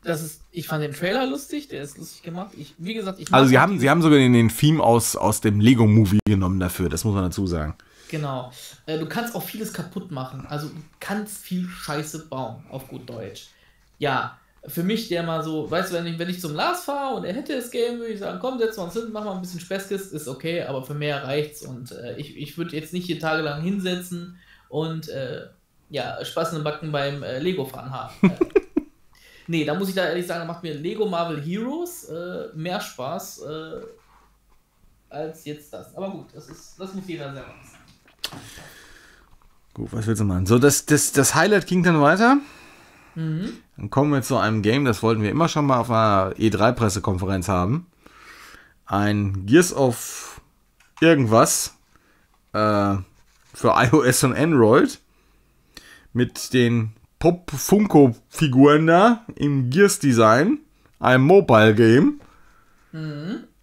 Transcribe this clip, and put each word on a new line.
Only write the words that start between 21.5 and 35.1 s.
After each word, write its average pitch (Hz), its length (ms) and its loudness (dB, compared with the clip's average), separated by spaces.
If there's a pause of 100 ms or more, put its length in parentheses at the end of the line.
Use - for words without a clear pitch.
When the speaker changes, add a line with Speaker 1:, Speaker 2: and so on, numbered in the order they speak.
Speaker 1:
und, 123 300 -14
äh, - 260 -12
ich, 147 180 -16
ich 143 220 -14
würd 170 140 -8
jetzt 156 200 -10
nicht 180 140 -8
hier 165 140 -6
tagelang 156 420 -4
hinsetzen 180 760 -8 (300)
und, 160 400 -8
äh, 127 380 -10 (420)
ja, - 360 -10
Spaß 165 260 -6
in 165 80 -6
den 147 60 -8
Backen 151 280 -8
beim, 143 300 -4
äh, 123 160 -8
Lego-Fahren 143 540 -6
haben. - 300 -12
Speaker 2:
<laughs> 185 160 4 (1120)
Speaker 1:
Äh, - 20 -4
nee, 160 120 0
da 147 100 -2
muss 190 140 -4
ich 185 80 -6
da 185 100 -2
ehrlich 175 220 -4
sagen, 170 120 -6
da 165 60 -10
macht 170 160 -12
mir 160 120 -10
Lego 196 340 -6
Marvel 170 340 -4
Heroes, 247 640 -8
äh, 170 500 -12
mehr 175 260 -8
Spaß, - 640 -12
äh, 156 380 -14 (1300)
als 156 360 -12